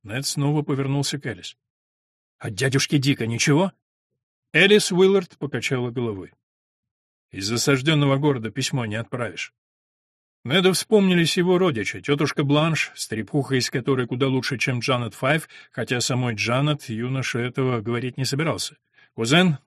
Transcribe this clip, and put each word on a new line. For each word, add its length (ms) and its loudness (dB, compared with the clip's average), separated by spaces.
Нед 220 -8
снова 380 0
повернулся 560 -2
к 60 -12
Элис. 320 -12
От 160 -8
дядюшки 420 0
Дика 300 0
ничего? 440 2
Элис 380 6
Уиллард 460 4
покачала 540 -4
головой. 420 -6
Из 200 -6
осаждённого 680 2
города 340 0
письмо 340 -4
не 100 -6
отправишь. 580 -8
Неду 300 2
вспомнились 640 4
его 220 4
родичи, 420 -2
тётушка 420 0
Бланш, 520 0
стрепуха 600 -4
из 140 0
которой 380 -2
куда 200 -2
лучше, 300 -2
чем 220 -2
Джанет 340 -2
Файв, 340 -2
хотя 300 -4
самой 320 0
Джанет 560 -2
юноша 500 -4
этого 400 -2
говорить 380 -4
не 80 -2
собирался. 520 -4
Кузен 540 4